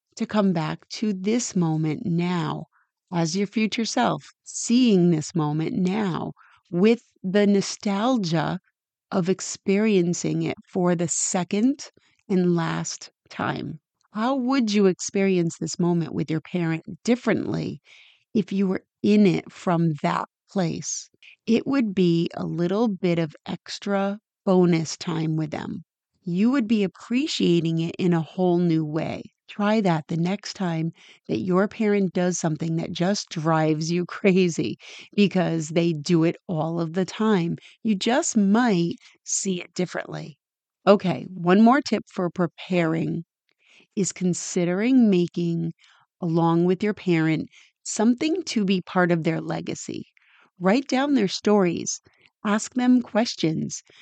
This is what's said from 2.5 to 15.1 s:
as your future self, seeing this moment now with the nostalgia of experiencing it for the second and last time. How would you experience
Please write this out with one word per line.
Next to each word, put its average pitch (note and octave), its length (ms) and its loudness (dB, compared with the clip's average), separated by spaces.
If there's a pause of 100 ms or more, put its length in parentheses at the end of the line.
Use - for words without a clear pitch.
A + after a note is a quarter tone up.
as E3+ 220 0
your G3+ 120 0
future A3 380 -2
self, F3+ 400 -2 (180)
seeing A3 640 4
this D#3 260 -2
moment D#3 400 -2
now F#3 580 -2 (380)
with G#3+ 300 4 (220)
the G3+ 240 2
nostalgia G3 1120 0 (520)
of F#3 180 0
experiencing F3+ 1120 0
it - 140 -4 (100)
for F3+ 280 0
the E3+ 120 -2
second G#3 840 -2 (360)
and F3+ 280 2
last E3 540 -4 (200)
time. C#3 500 -6 (320)
How A#3+ 240 -2
would B3 380 0
you G#3 120 6
experience F#3 720 0